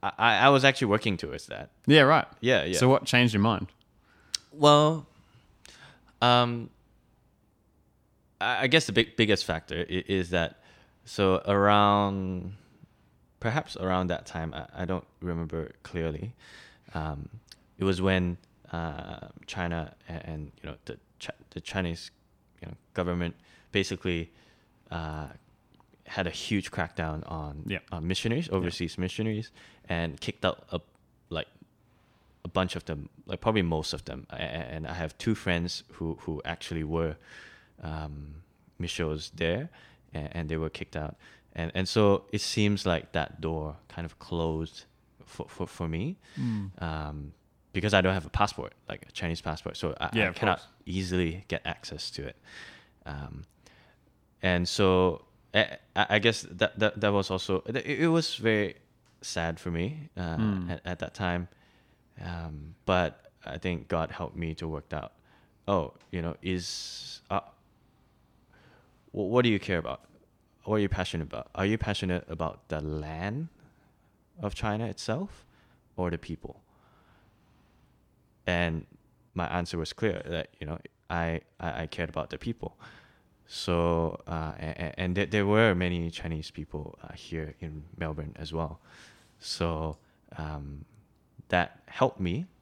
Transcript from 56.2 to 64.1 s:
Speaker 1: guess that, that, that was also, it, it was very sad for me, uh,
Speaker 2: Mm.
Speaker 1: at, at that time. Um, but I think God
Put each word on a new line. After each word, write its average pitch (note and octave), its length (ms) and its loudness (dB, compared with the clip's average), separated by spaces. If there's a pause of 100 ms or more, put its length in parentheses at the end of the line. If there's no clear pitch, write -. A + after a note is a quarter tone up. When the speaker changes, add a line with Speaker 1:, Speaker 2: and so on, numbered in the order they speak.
Speaker 1:
guess A2 300 2
that, F2+ 300 0
that, G#2+ 200 2
that G#2 140 4
was G2 160 2
also, F#2 380 0
it, A2+ 80 -4 (100)
it D3 220 0
was E3 280 2
very G#2+ 400 2 (460)
sad E2 380 -4
for - 100 -6
me, A#2+ 480 -4
uh, E2+ 200 -4
Speaker 2:
Mm. F#2+ 340 0
Speaker 1:
at, E2+ 140 -8
at F2+ 140 -6
that - 140 -8
time. F2 340 -2 (800)
Um, E2 480 -10 (120)
but F2+ 400 2 (200)
I D2 140 -8
think F2+ 280 -4
God D#2+ 240 0